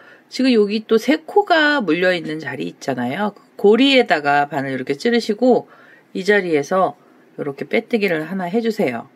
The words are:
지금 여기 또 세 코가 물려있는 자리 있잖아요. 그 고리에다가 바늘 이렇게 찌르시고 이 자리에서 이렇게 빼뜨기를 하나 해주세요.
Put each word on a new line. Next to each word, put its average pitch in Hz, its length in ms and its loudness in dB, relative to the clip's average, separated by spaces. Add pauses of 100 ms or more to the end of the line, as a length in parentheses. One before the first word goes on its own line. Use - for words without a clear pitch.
(280)
지금 254 240 0
여기 214 340 2
또 226 100 2
세 247 200 2
코가 311 680 0
물려있는 165 580 -2
자리 139 240 -10
있잖아요. 135 720 -6
그 - 60 -20 (140)
고리에다가 202 920 4
바늘 139 240 -6
이렇게 131 220 -6
찌르시고 233 760 0 (460)
이 190 100 -8
자리에서 180 720 0 (420)
이렇게 147 300 -10
빼뜨기를 202 560 -2
하나 185 200 -6
해주세요. 175 720 -4